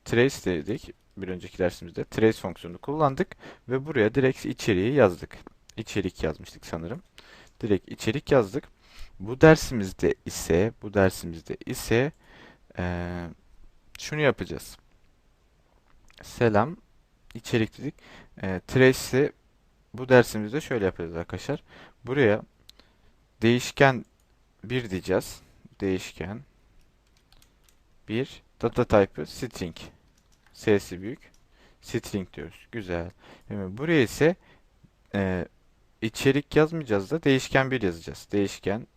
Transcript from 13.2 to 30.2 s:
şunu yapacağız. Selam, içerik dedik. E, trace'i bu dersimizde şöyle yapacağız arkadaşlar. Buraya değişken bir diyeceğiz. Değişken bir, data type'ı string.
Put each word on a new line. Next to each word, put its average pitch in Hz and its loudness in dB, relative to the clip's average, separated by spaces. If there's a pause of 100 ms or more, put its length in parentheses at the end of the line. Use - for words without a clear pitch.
şunu 151 -8
yapacağız. 95 0 (1500)
Selam, 117 0 (560)
içerik 113 -2
dedik. 135 -8 (480)
E, 95 -4
trace'i 131 4 (600)
bu 123 -8
dersimizde 117 4
şöyle 113 -2
yapacağız 85 -4
arkadaşlar. 92 -6 (420)
Buraya 117 2 (1000)
değişken 123 4 (580)
bir 120 -4
diyeceğiz. 92 -2 (400)
Değişken 95 -4 (1700)
bir, 117 -6 (200)
data 120 0
type'ı 98 4
string. - -10 (800)